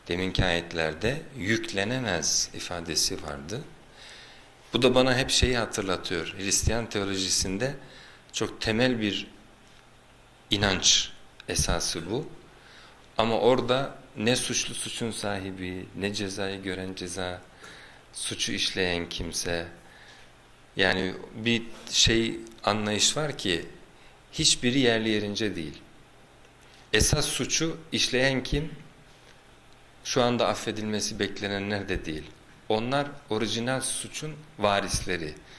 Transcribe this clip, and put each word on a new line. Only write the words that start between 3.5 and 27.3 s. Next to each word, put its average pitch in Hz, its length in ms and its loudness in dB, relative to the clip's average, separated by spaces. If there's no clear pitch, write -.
Bu 120 100 2
da 123 120 8
bana 127 240 6
hep 135 120 2
şeyi 123 280 4
hatırlatıyor. 92 800 -2
Hristiyan 107 500 0
teolojisinde 98 840 0
çok - 280 -4
temel 117 400 2
bir 104 260 -2
inanç 101 600 2
esası 87 640 0
bu. 151 180 -4
Ama 113 220 4
orada 123 580 4
ne 120 200 2
suçlu 120 380 -2
suçun - 360 -4
sahibi, 95 840 -6
ne 101 180 -2
cezayı 98 480 -4
gören 95 320 -4
ceza 90 480 -6
suçu - 400 -4
işleyen 90 560 0
kimse, 85 580 -4
yani 92 380 4
bir 113 280 2
şey, 113 500 4
anlayış 104 520 2
var 147 220 -2
ki 87 280 0
hiçbiri 135 460 2
yerli 113 300 4
yerince 104 480 0
değil. 76 220 -8
Esas 131 340 4
suçu 160 500 0